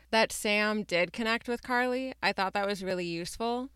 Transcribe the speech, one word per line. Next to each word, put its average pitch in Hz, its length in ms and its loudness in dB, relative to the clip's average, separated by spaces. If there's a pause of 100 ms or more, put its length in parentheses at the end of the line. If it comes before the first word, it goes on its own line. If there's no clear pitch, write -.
(100)
that 220 220 4
Sam 214 520 2
did 175 280 2
connect 233 360 -2
with 240 140 -4
Carly. 254 600 0
I 196 100 2
thought 190 220 0
that 202 120 0
was 196 160 -2
really 180 220 -2
useful 226 720 -4